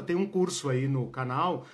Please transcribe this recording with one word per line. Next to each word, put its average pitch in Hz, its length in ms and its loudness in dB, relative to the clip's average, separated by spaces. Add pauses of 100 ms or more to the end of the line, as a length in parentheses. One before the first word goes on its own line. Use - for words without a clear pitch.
tenho 175 180 0
um 196 60 2
curso 180 440 0
aí 131 180 2
no 131 220 2
canal 135 640 -2